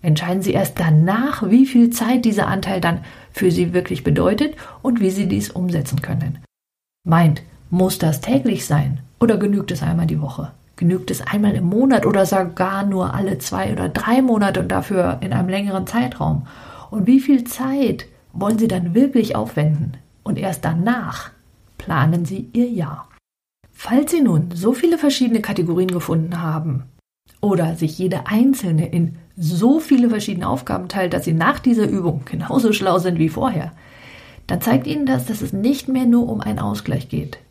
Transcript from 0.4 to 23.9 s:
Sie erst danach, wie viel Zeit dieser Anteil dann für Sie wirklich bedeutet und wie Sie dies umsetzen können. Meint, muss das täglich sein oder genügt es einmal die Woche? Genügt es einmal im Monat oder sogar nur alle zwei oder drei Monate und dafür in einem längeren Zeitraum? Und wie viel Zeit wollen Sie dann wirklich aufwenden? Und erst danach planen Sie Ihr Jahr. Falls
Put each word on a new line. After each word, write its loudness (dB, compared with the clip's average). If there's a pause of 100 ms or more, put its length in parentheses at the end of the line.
Sie -2
erst -2
danach, 2
wie 8
viel 4
Zeit 0
dieser 2
Anteil -2
dann 0 (320)
für 2
Sie 0
wirklich -2
bedeutet 2 (280)
und 0
wie 2
Sie -2
dies -2
umsetzen -4
können. -4 (680)
Meint, 2 (300)
muss 2
das 0
täglich -2
sein 0 (200)
oder 4
genügt 0
es -6
einmal 0
die -2
Woche? -8 (240)
Genügt 0
es -6
einmal 0
im -2
Monat 4
oder 4
sogar -2
nur -2
alle -2
zwei -4
oder -2
drei 2
Monate 2
und -2
dafür 0
in -4
einem 0
längeren -2
Zeitraum? -2 (460)
Und 0
wie 8
viel 2
Zeit -2 (280)
wollen 0
Sie 4
dann 0
wirklich 2
aufwenden? 0 (240)
Und -4
erst -4
danach -2 (480)
planen 0
Sie -8
Ihr 2
Jahr. -6 (680)
Falls 0